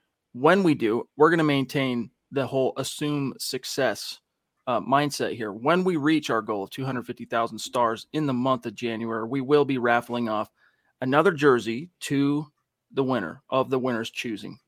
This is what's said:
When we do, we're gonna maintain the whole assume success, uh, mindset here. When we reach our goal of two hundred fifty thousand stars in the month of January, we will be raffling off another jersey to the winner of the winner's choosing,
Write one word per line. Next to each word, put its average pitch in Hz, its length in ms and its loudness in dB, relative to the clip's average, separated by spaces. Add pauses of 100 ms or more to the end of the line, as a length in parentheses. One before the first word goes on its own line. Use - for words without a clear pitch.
(320)
When 160 300 4
we 165 120 4
do, 113 420 0
we're 156 140 8
gonna 170 140 4
maintain 135 680 0 (200)
the 131 160 -2
whole 131 300 0
assume 143 640 -4
success, - 800 -4 (460)
uh, 117 140 0
mindset 131 540 0
here. 107 180 -6
When 143 300 0
we 180 140 0
reach 151 320 0
our 113 140 0
goal 107 200 -4
of 98 80 -8
two 135 140 -8
hundred 123 220 -6
fifty 120 180 -12
thousand 117 340 -2
stars 113 540 -2
in 151 140 -2
the 135 80 0
month 127 320 0
of 107 80 -8
January, 113 520 -4
we 135 140 -4
will 143 240 4
be 135 140 0
raffling 120 500 0
off 107 220 -2 (500)
another 147 320 4
jersey 131 560 2 (120)
to 143 460 0 (460)
the 135 120 0
winner 117 440 -4
of 131 220 0
the 131 80 0
winner's 120 320 -2
choosing, 104 580 -10